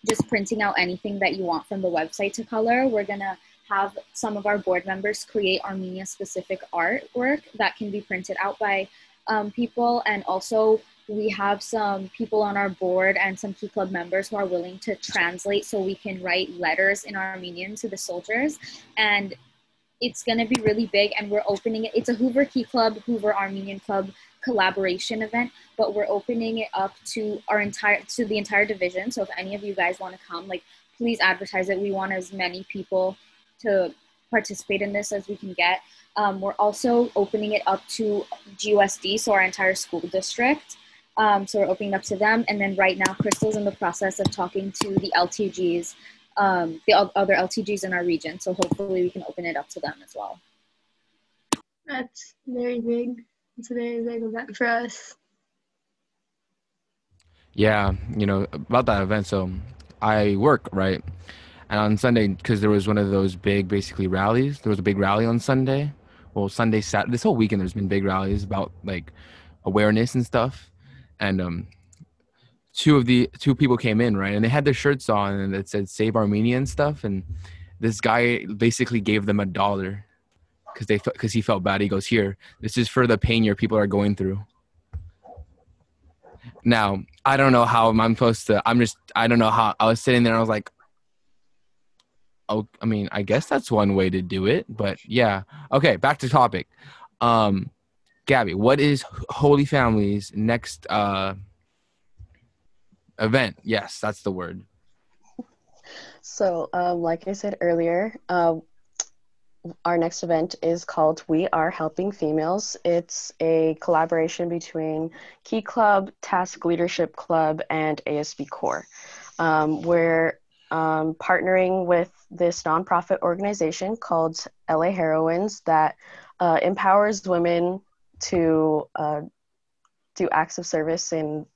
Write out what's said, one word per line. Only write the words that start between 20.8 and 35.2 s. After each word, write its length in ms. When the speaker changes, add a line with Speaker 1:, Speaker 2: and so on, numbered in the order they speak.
Speaker 1:
big, 340
and 100
we're 160
opening 380
it. 100
It's 140
a 60
Hoover 320
Key 180
Club, 360
Hoover 360
Armenian 460
Club 300
collaboration 800
event, 300
but 160
we're 140
opening 520
it 140
up 220
to 420
our 100
entire, 440
to 200
the 140
entire 280
division. 460
So 120
if 140
any 180
of 60
you 120
guys 260
wanna 260
come, 220
like, 160
please 220
advertise 480
it. 100
We 140
want 220
as 180
many 380
people 480
to 340
participate 500
in 120
this 180
as 160